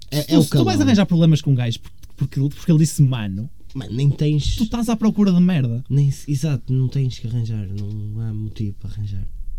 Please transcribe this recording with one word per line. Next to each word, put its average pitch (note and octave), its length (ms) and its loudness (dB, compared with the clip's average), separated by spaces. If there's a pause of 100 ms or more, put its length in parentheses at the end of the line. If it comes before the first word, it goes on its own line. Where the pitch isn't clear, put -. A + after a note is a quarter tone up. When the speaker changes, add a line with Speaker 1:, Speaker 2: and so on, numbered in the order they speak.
(120)
Speaker 1:
É, - 100 -2
Speaker 2:
se - 100 -6
Speaker 1:
é D#4 40 6
Speaker 2:
tu, C#4 40 8
Speaker 1:
o - 40 8
Speaker 2:
se - 60 -4
tu - 60 0 (100)
vais F#4 120 2
Speaker 1:
calão. D4 40 4
Speaker 2:
arranjar A3+ 240 4
problemas E3 360 4
com C#3+ 100 0
um C3 40 4
gajo A#2+ 240 -2
porque, - 160 -18 (460)
porque, C#3+ 160 -2
porque - 160 0
ele D3+ 60 6
disse D#3 220 4
mano, A#2 480 0 (240)
Speaker 1:
Mano, A2 200 -10
nem C#3 160 2
tens D3+ 480 0
Speaker 2:
tu A3+ 80 0
estás A#3 240 -2
à A3+ 80 0
procura G#3 340 2
de F3 80 4
merda. C3 500 2
Speaker 1:
nem C#3 220 2
se, - 180 -8
exato, C#3 440 -2
não C3 160 2
tens C3 300 -2
que A#2 80 -6
arranjar, A2+ 420 -4
não G#2 500 -6
há A2+ 140 -4
motivo G#2+ 480 -6
para G2+ 80 -8
arranjar. G2+ 360 -4 (340)